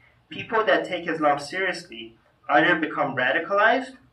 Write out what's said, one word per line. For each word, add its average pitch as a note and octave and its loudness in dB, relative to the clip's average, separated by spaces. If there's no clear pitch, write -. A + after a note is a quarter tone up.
People - -2
that E3+ 2
take E3+ -6
Islam D3+ 2
seriously - -8
either D#3+ 4
become D3+ -2
radicalized G3 0